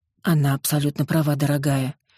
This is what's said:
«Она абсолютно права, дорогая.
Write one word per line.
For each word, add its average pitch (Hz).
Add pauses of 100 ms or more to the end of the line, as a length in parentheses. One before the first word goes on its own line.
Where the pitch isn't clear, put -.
(200)
«Она 147
абсолютно 143
права, 151
дорогая. 139 (240)